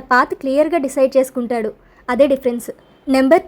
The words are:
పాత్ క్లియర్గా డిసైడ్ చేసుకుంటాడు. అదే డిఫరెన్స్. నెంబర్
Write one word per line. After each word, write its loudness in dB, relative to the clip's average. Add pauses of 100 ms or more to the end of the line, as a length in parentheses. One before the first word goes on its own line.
(100)
పాత్ 2
క్లియర్గా -2
డిసైడ్ -2
చేసుకుంటాడు. -4 (380)
అదే 4
డిఫరెన్స్. -4 (360)
నెంబర్ 2